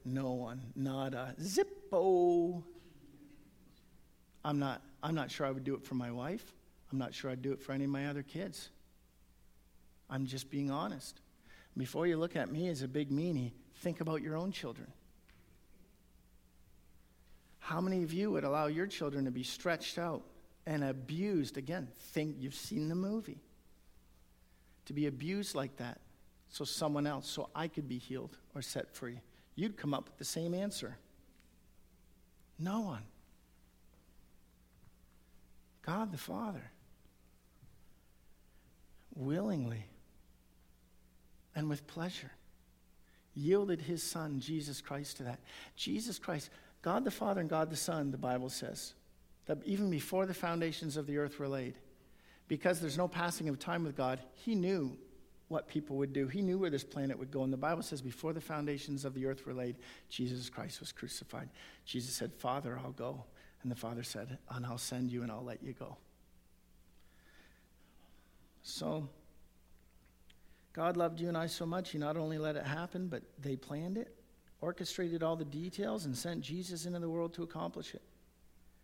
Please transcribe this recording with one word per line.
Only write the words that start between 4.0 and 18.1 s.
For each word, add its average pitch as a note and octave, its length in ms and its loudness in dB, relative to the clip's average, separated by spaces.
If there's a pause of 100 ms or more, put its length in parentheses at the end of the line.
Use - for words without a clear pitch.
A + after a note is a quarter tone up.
I'm D3 140 4
not, C3+ 240 2 (200)
I'm D#3 120 2
not C#3+ 160 0
sure D3 160 2
I C3+ 40 4
would C3 140 -2
do C#3 100 2
it A2 80 -2
for - 120 -6
my B2 160 0
wife. C3+ 440 -4 (380)
I'm C3+ 60 2
not B2 160 -2
sure C3+ 160 -4
I'd B2+ 100 -4
do C3+ 120 2
it C3 100 -2
for C#3 100 -4
any C#3 120 2
of C#3 60 4
my C#3 180 0
other C#3+ 140 -2
kids. D#3 460 -6 (1400)
I'm C3+ 160 0
just C3 240 -6
being C#3+ 200 0
honest. E3 520 -4 (540)
Before C3+ 300 0
you E3+ 100 6
look E3+ 200 2
at C#3 140 2
me E3 180 2
as D3 120 0
a C3 80 0
big C#3+ 220 0
meanie, C#3+ 420 4 (280)
think E3+ 200 0
about D#3+ 220 2
your D#3 120 0
own F3+ 160 0
children. C3 400 -6 (2750)
How E3 240 0
many F#3 200 4
of D#3+ 120 2